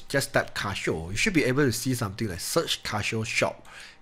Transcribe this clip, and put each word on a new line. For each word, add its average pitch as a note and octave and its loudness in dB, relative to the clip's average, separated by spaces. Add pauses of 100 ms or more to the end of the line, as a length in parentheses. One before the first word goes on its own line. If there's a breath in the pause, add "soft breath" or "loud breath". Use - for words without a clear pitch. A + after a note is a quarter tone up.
just - 0
type - 2
Casio. F#2 -2
You G2 -4
should G3 2
be B2+ 6
able B2+ 4
to B2 4
see C3 0
something A2 -2
like E2+ -6
search - 0
Casio A2 -2
shop. - 0 (360 loud breath)